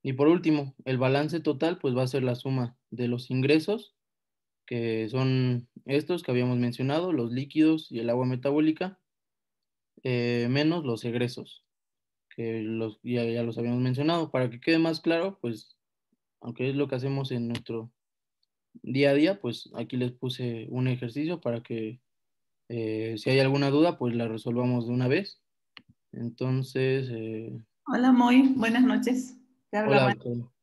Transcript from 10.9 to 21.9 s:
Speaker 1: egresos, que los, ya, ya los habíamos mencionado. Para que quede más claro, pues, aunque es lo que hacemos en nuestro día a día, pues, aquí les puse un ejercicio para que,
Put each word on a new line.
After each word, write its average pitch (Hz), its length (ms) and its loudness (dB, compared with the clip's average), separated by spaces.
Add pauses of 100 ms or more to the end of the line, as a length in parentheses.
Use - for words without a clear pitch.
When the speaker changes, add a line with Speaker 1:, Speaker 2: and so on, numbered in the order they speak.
Speaker 1:
egresos, 120 600 -4 (640)
que 113 320 -6
los, 113 400 -6
ya, 120 220 -2
ya 117 200 -2
los 117 140 -6
habíamos 120 240 -2
mencionado. 147 480 0
Para 127 220 0
que 120 100 -14
quede 165 160 2
más 160 240 0
claro, 170 400 0
pues, 113 340 -8 (640)
aunque 123 300 -6
es 139 60 -2
lo 143 120 0
que 135 80 -4
hacemos 135 360 -4
en 117 160 -4
nuestro 117 440 -8 (920)
día 139 260 2
a 139 60 6
día, 180 260 2
pues, - 340 -8
aquí 120 220 -8
les 123 140 -2
puse 123 580 -6
un 127 180 -2
ejercicio 127 540 -4
para 117 200 -4
que, 113 380 -8 (680)